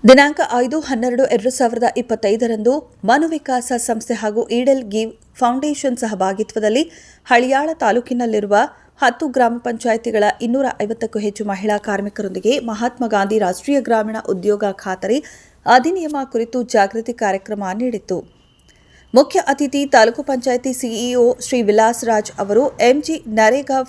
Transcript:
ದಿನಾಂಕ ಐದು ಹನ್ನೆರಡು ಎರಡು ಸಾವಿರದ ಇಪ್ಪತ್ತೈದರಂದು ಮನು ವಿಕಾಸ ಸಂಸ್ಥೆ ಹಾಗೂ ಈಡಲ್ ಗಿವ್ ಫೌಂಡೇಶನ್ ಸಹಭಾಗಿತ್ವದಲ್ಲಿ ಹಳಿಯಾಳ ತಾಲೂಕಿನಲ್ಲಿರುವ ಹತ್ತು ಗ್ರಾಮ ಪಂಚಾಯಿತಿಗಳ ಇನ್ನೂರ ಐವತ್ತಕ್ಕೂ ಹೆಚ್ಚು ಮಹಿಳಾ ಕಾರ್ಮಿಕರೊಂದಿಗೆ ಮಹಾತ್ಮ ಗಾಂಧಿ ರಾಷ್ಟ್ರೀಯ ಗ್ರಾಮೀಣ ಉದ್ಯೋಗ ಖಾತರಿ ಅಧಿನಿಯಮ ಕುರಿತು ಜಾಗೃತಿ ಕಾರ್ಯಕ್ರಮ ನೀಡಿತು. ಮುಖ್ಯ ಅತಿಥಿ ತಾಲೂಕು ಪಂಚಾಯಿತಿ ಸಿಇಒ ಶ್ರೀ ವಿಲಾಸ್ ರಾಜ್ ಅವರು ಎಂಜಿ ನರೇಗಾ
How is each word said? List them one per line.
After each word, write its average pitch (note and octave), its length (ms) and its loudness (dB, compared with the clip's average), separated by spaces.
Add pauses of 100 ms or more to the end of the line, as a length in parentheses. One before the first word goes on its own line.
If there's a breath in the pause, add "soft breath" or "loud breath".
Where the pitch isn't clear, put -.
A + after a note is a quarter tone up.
ದಿನಾಂಕ C#4+ 380 8 (200)
ಐದು B3+ 160 -2 (100)
ಹನ್ನೆರಡು B3 460 0
ಎರಡು A#3+ 240 0
ಸಾವಿರದ A#3+ 300 0 (120)
ಇಪ್ಪತ್ತೈದರಂದು A3+ 720 0 (380)
ಮನು D4 240 4
ವಿಕಾಸ C4 380 -4 (140)
ಸಂಸ್ಥೆ A3+ 360 -4
ಹಾಗೂ G#3+ 200 -2 (160)
ಈಡಲ್ C4 240 2 (120)
ಗಿವ್ A3 180 -2 (300)
ಫೌಂಡೇಶನ್ C4+ 600 -2
ಸಹಭಾಗಿತ್ವದಲ್ಲಿ G#3+ 800 -2 (480 loud breath)
ಹಳಿಯಾಳ C4 400 2 (140)
ತಾಲೂಕಿನಲ್ಲಿರುವ A3+ 720 0 (480 soft breath)
ಹತ್ತು B3 320 0
ಗ್ರಾಮ A#3+ 200 2 (120)
ಪಂಚಾಯಿತಿಗಳ A3+ 560 -2 (220)
ಇನ್ನೂರ B3+ 220 0 (180)
ಐವತ್ತಕ್ಕೂ A3 400 -6
ಹೆಚ್ಚು G#3 260 -6
ಮಹಿಳಾ G#3 260 -2 (100)
ಕಾರ್ಮಿಕರೊಂದಿಗೆ G3+ 680 -4 (160)
ಮಹಾತ್ಮ A#3 340 -4 (120)
ಗಾಂಧಿ G3+ 300 0
ರಾಷ್ಟ್ರೀಯ C4+ 420 0
ಗ್ರಾಮೀಣ A3 300 0 (160)
ಉದ್ಯೋಗ G3+ 300 -2 (200)
ಖಾತರಿ G3 360 -2 (460 loud breath)
ಅಧಿನಿಯಮ D4+ 520 2 (160)
ಕುರಿತು A#3 280 -2 (140)
ಜಾಗೃತಿ A3+ 480 0
ಕಾರ್ಯಕ್ರಮ G3+ 400 -4 (180)
ನೀಡಿತು. G#3+ 360 -6 (960 soft breath)
ಮುಖ್ಯ C#4 260 4 (140)
ಅತಿಥಿ C#4+ 300 -2 (140)
ತಾಲೂಕು A#3 340 4
ಪಂಚಾಯಿತಿ B3+ 500 -2
ಸಿಇಒ A#3+ 460 0 (180)
ಶ್ರೀ B3 240 -2
ವಿಲಾಸ್ A3 400 2
ರಾಜ್ G#3+ 240 -2 (100)
ಅವರು G#3 220 2 (240)
ಎಂಜಿ D4+ 280 0 (220)
ನರೇಗಾ C4 500 2